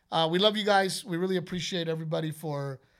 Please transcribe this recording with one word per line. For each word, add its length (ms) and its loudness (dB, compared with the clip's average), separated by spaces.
Uh, 200 4
we 80 4
love 180 4
you 60 -6
guys. 420 4
We 120 -4
really 200 0
appreciate 500 -4
everybody 440 -2
for 480 -6